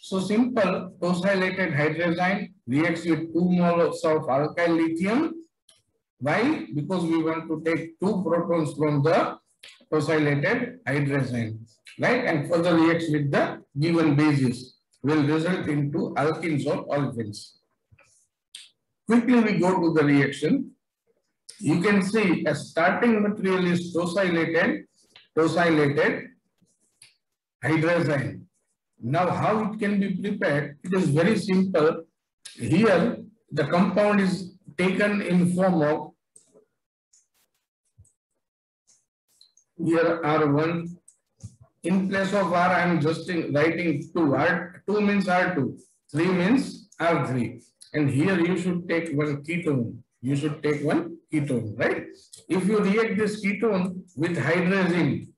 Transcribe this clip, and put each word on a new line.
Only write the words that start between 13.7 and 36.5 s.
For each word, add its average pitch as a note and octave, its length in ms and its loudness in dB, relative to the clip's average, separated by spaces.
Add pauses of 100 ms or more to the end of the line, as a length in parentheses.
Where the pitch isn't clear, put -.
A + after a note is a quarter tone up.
given D#3 380 2
bases C#3 600 2 (260)
will D3 200 2
result D#3+ 460 0
into C#3+ 480 -2
alkenes D3+ 500 -2
or E3+ 220 -4
olefins. A#2 640 -6 (1500)
Quickly A#3+ 340 4
we G#3 180 2
go F3 220 2
to E3 140 0
the D#3 100 4
reaction. C#3+ 680 2 (880)
You D#3+ 200 0
can G3+ 220 2
see G3 440 0
a D3 80 0
starting G3+ 680 0
material F#3 440 0
is F3 280 -2
tosylated, F3 880 0 (540)
tosylated D#3+ 880 2 (1400)
hydrazine. D3+ 760 0 (580)
Now, E3 300 0
how G#3+ 420 0
it - 60 -10
can G3+ 220 0
be G3 160 -2
prepared? F3+ 680 -2
It F#3 120 -4
is E3+ 160 2
very E3+ 280 4
simple. F#3 680 2 (500)
Here, E3+ 640 2 (340)
the D3 120 -2
compound G3+ 560 2
is F3+ 360 -2 (200)
taken G3+ 460 0
in F3 320 2
form F3+ 280 2
of, D3+ 300 0 (3750)